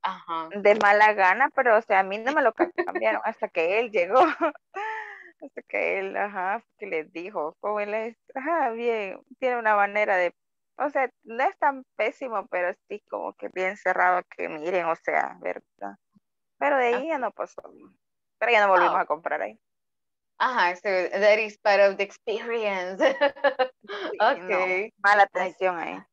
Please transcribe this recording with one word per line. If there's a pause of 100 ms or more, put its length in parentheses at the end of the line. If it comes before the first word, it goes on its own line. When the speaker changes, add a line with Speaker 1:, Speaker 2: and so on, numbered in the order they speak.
Speaker 1:
Ajá.
Speaker 2:
de
mala
gana,
pero,
o
sea,
a
mí
no
me
lo
ca-,
Speaker 1:
<laughs>
Speaker 2:
cambiaron
hasta
que
él
llegó.
<laughs> (800)
Hasta
que
él,
ajá, (160)
que
les
dijo,
como
él
es, (180)
ajá,
bien, (200)
tiene
una
manera
de, (440)
o
sea, (140)
no
es
tan (140)
pésimo,
pero (140)
sí
como
que
bien
cerrado (120)
que
miren,
o
sea,
¿verdad? (600)
Pero
de
ahí
ya
Speaker 1:
Ok.
Speaker 2:
no
pasó. (760)
Pero
ya
no
volvimos
Speaker 1:
Oh.
Speaker 2:
a
comprar
ahí. (800)
Speaker 1:
Ajá,
so (300)
that
is
part
of
the
experience.
<laughs> (380)
Speaker 2:
Sí, (160)
no,
Speaker 1:
Ok. (100)
Speaker 2:
mala
Speaker 1:
I
Speaker 2:
atención
ahí.